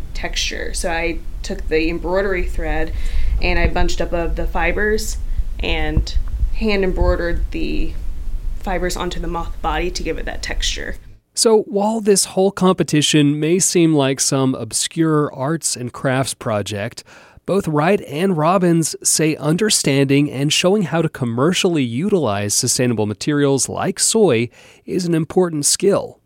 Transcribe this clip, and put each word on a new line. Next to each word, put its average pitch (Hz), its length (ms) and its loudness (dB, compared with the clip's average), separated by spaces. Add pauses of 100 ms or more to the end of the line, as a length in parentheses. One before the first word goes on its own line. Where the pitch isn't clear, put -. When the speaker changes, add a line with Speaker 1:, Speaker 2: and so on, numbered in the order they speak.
(140)
Speaker 1:
texture. - 600 -4
So 180 160 -2
I 165 280 -2 (220)
took - 280 -6
the 160 200 2
embroidery 175 560 0
thread 160 480 0 (480)
and 175 160 2
I 170 100 4
bunched 170 320 2
up 175 140 -2
of 170 220 0
the 170 100 0
fibers 208 720 0 (420)
and 156 560 0 (380)
hand 208 300 2
embroidered 175 680 0
the - 420 -2 (640)
fibers 180 400 -4
onto 175 240 -4
the 175 80 -4
moth 170 340 -6
body 165 300 -2
to - 120 -6
give 160 140 -4
it - 80 -6
that - 160 -6
texture. - 540 -4 (380)
Speaker 2:
So 220 300 4
while 220 360 -2
this 202 260 2
whole 190 260 0
competition 151 880 2
may 160 200 2
seem 170 340 4
like 139 280 2
some 135 340 0
obscure 151 800 -2
arts 147 420 -4
and 120 160 -8
crafts 131 420 -2
project, 104 680 -6 (420)
both 190 220 0
Wright 160 400 2
and 170 300 -2
Robbins 170 680 2
say 156 320 0
understanding 143 960 2
and 139 220 -2
showing 196 300 2
how 165 180 0
to 156 80 0
commercially 143 720 0
utilize 120 680 0
sustainable 120 520 0
materials 139 640 0
like 98 320 -4
soy 135 480 4 (380)
is 180 200 -4
an 170 80 0
important 160 520 0
skill, - 600 0